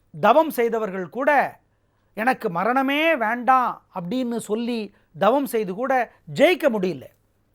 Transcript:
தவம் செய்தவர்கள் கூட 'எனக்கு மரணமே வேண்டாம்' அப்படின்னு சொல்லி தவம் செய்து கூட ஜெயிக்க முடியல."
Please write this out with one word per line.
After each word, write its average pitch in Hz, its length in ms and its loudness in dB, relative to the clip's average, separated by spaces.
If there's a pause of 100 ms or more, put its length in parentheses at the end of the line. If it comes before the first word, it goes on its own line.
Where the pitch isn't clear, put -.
(200)
தவம் 277 300 4
செய்தவர்கள் 214 600 -4
கூட 254 500 0 (540)
'எனக்கு 233 360 -2
மரணமே 262 680 0
வேண்டாம்' 240 680 0 (100)
அப்படின்னு 233 420 -4
சொல்லி 226 580 -6 (220)
தவம் 247 280 2
செய்து 220 280 -4
கூட 247 380 -2 (220)
ஜெயிக்க 294 360 4
முடியல." 185 340 -2 (520)